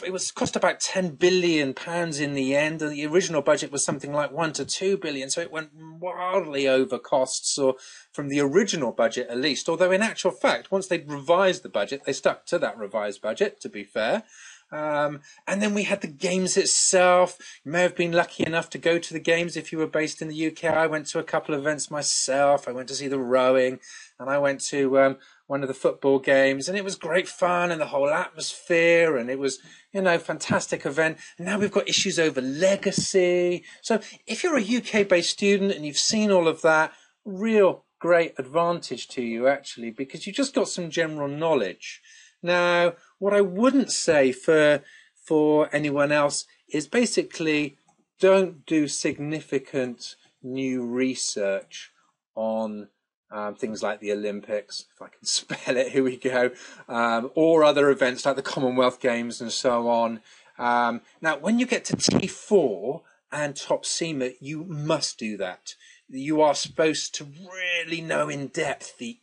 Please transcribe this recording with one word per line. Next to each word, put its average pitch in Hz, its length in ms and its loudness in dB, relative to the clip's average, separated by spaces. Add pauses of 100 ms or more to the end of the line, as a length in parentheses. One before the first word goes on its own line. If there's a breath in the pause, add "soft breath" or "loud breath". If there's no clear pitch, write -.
it 185 80 -6
was, 185 200 -6
cost - 240 -6
about 185 240 0
ten 185 300 -2
billion 165 640 2
pounds 170 440 -6
in 143 140 -2
the 135 220 0
end, 156 260 0
and 151 100 -4
the 147 140 -6
original 160 360 2
budget - 300 0
was 143 120 -4
something 143 280 -4
like 143 200 -2
one 156 220 -2
to 139 120 -4
two 190 320 0
billion, 143 320 -6
so 170 120 -4
it 165 100 -8
went 156 240 -8
wildly 165 920 -4
over 131 300 2
costs, - 600 -2
or 131 180 2 (360 loud breath)
from 143 180 -8
the 139 100 0
original 143 520 2
budget 120 380 0
at 120 80 -6
least, 135 320 -2
although 175 220 2
in 190 100 2
actual 190 300 -2
fact, - 400 -2
once 190 160 -2
they'd 160 220 -4
revised 170 520 2
the - 80 -14
budget, 143 360 -4
they 139 80 -2
stuck - 340 -2
to 175 100 -2
that 113 220 -2
revised 104 420 -6
budget, 196 400 -4
to 127 80 -12
be 104 140 -12
fair. 123 400 -2 (480 loud breath)
Um, 147 500 -4 (260 loud breath)
and 196 140 -2
then 208 120 0
we 202 100 -2
had - 180 -4
the 180 60 -8
games 180 500 -2
itself. 180 800 4 (260 loud breath)
You 135 80 -8
may 170 100 2
have 175 140 2
been 175 160 -2
lucky 170 340 0
enough 165 260 -2
to - 60 -10
go 170 220 2
to 165 140 -8
the 160 60 -8
games 170 360 0
if 156 160 -8
you 165 60 -6
were 156 100 0
based 156 340 -4
in 160 60 -8
the 156 80 -10
U 160 160 -2
K. 160 160 -6
I 156 180 2
went 151 220 -4
to 170 120 -4
a 151 40 -4
couple 156 320 -2
of 139 60 -4
events 147 280 -4
myself. 143 800 0
I 123 40 -6
went 127 180 -10
to 135 60 -8
see 139 120 -6
the 135 100 -2
rowing, 127 600 4 (400 loud breath)
and 131 100 -8
I 143 80 0
went 139 280 0
to, 135 340 2
um, 135 180 4 (300 soft breath)
one 139 160 -4
of 135 40 -4
the 135 60 -6
football 139 460 2
games, 135 500 2
and 190 80 -4
it 202 60 -4
was 190 120 -8
great 175 320 -2
fun, 175 440 0
and 156 100 -4
the 147 60 0
whole 143 220 0
atmosphere, 165 1080 2
and 120 140 -4
it 135 80 -4
was, 135 180 -2 (340 loud breath)
you 196 100 -4
know, 175 180 4
fantastic - 640 -4
event. 156 320 0 (200 loud breath)
And 175 100 -8
now 202 100 -2
we've 202 140 0
got - 180 0
issues 170 300 0
over 143 220 2
legacy. 180 1200 0 (180 loud breath)
So 220 180 -2 (280 loud breath)
if 220 160 -6
you're 339 140 2
a 233 40 4
U 226 200 0
K-based 196 500 2
student 202 400 2
and - 120 -6
you've 196 140 -6
seen 214 320 2
all 180 180 6
of 156 140 0
that, 160 320 4 (320 loud breath)
real 196 600 2 (120)
great 170 400 2
advantage 156 680 -2
to - 160 -6
you, 117 240 -2
actually, 120 420 -2
because 135 380 -10
you 196 60 -10
just 277 200 -2
got 208 140 0
some 170 240 -8
general 156 360 -2
knowledge. 143 720 -2 (400 soft breath)
Now, 175 520 2 (240 soft breath)
what 196 160 0
I 202 80 6
wouldn't 220 500 2
say 143 400 4
for, 147 500 4 (320 loud breath)
for 151 600 2
anyone 147 400 0
else 143 320 2 (240 soft breath)
is 151 180 -4
basically 156 920 0 (400)
don't 185 480 4
do 156 220 2
significant 143 1300 -6 (260 soft breath)
new 127 440 -4
research 117 1080 -4 (440)
on, 110 520 -4 (420)
um, 104 260 -8
things 110 280 -6
like 104 160 -4
the 104 140 -4
Olympics, 104 720 -6 (100)
if - 60 -20
I 95 80 -18
can - 160 -20
<laughs> - 0 -
spell - 500 -4
it, 123 160 0
here 135 100 2
we 127 140 0
go, 127 360 0 (360 loud breath)
um, 117 480 0
or 160 300 6
other 143 240 6
events 135 360 2
like 139 120 2
the 139 40 -4
Commonwealth 127 600 0
Games 120 400 -2
and 117 100 -8
so 120 380 0
on. 117 320 0 (360 soft breath)
Um, 120 440 0 (180 soft breath)
now, 156 180 0
when 208 220 0
you 247 60 2
get 240 200 -2
to - 120 -2
T - 280 0
four 131 760 0 (320 soft breath)
and 147 200 -6
top - 320 -4
sema, 143 440 -4 (100)
you 151 240 -10
must 156 560 -4
do 110 160 -6
that. 92 400 -10 (360 soft breath)
You 147 300 -2
are 147 140 4
supposed 156 600 -2
to 151 120 -12 (260)
really 170 480 -4
know 156 280 -2
in 143 180 -6
depth - 500 -6
the 120 260 -12